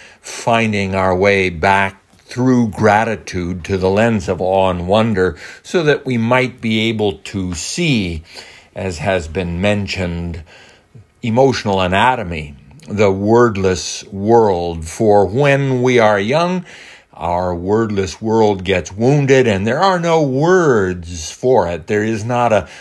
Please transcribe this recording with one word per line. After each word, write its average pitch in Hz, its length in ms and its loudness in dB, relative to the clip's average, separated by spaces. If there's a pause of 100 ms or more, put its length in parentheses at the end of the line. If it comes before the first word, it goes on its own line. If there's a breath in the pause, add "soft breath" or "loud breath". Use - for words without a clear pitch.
(200 loud breath)
finding 107 760 -2
our 95 200 0
way 95 340 2
back 98 520 0 (240)
through 123 440 0
gratitude 101 960 -2
to 98 120 -2
the 92 140 0
lens 104 380 0
of 92 120 -2
awe 95 300 2
and 87 180 -4
wonder, 98 500 0 (240 loud breath)
so 180 220 -2
that 147 200 2
we 127 140 -2
might 123 420 0
be 110 280 0
able 107 300 -2
to 92 360 -8
see, 98 680 -4 (520 loud breath)
as 92 240 -6
has 82 300 -2
been 87 320 -6
mentioned, 90 840 -4 (800 loud breath)
emotional 113 580 0
anatomy, 92 760 -2 (320)
the 101 240 2
wordless 101 920 0
world. 98 800 0
For 101 420 2
when 135 560 2
we 123 180 4
are 107 180 4
young, 170 460 -2 (480 loud breath)
our 87 420 -4
wordless 98 680 -2
world 110 440 0
gets 90 260 -2
wounded, 131 560 2
and 98 180 0
there 120 180 0
are 185 180 2
no 165 220 2
words 123 1080 0
for 120 380 2
it. 85 180 -6
There 104 160 -2
is 110 220 -4
not 120 280 0
a 98 160 2 (120 loud breath)